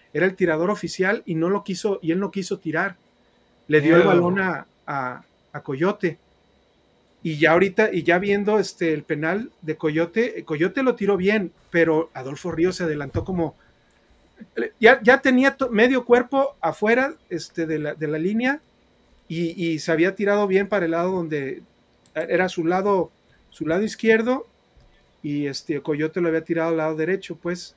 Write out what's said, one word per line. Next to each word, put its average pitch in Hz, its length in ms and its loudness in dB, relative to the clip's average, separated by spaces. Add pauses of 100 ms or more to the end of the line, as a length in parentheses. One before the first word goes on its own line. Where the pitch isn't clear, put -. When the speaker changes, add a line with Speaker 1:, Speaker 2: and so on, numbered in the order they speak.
(120)
Speaker 1:
era 160 140 2
el 190 80 0
tirador 170 340 2
oficial 190 560 -2
y 170 120 -4
no 165 120 0
lo 196 160 -2
quiso, 196 380 -4
y 160 100 -2
él 180 80 0
no 196 100 -4
quiso 190 280 -6
tirar, 170 380 -4 (720)
le 151 120 6
dio 160 160 6
el 180 60 8
Speaker 2:
Miedo. 196 80 6
Speaker 1:
balón 180 300 4
a, 170 260 -4 (200)
a, 131 380 -6 (280)
a 147 100 -12
Coyote, 160 560 -2 (1040)
y 156 160 -4
ya 156 140 6
ahorita, 196 420 2
y 175 80 -2
ya 170 160 4
viendo, 202 400 2
este, 180 340 -2
el 147 120 -4
penal 165 460 -4 (120)
de 156 140 -6
Coyote, 165 680 -2
Coyote 175 380 -2
lo 254 140 2
tiró 196 200 0
bien, 190 360 0 (180)
pero 160 420 2
Adolfo 139 400 -10
Ríos 170 240 0
se 185 80 -6
adelantó 156 400 -4
como, 170 320 -4 (1200)
ya, 254 240 6
ya 262 200 4
tenía 269 340 2
to-, 254 140 -4
medio 240 340 2
cuerpo 247 560 0
afuera, 233 540 -2 (160)
este, 165 340 -6
de 156 140 -4
la, 147 160 -6
de 151 140 -8
la 156 100 -4
línea, 226 420 -2 (680)
y, 165 240 -4
y 165 260 -4
se 151 140 -4
había 175 220 2
tirado 202 320 2
bien 196 220 0
para 196 160 0
el 165 60 -2
lado 175 220 0
donde 156 500 -6 (520)
era 170 360 0
su 160 160 -4
lado, 185 440 0 (380)
su - 180 -10
lado 170 160 0
izquierdo, 220 640 0 (760)
y 147 240 -4
este, 143 340 -6
Coyote 156 400 -4
lo 170 80 0
había 160 160 0
tirado 165 240 -2
al 165 80 0
lado 160 180 -2
derecho, 170 420 -4
pues, 175 400 -8